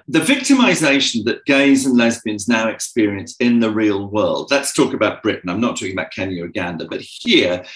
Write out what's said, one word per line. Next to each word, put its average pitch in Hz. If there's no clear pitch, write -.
the 160
victimization 160
that -
gays 139
and 127
lesbians 113
now 113
experience 104
in 120
the 113
real 104
world. 92
Let's 139
talk 127
about 107
Britain. 90
I'm 98
not 120
talking 95
about 92
Kenya 95
or 85
Uganda, 87
but -
here -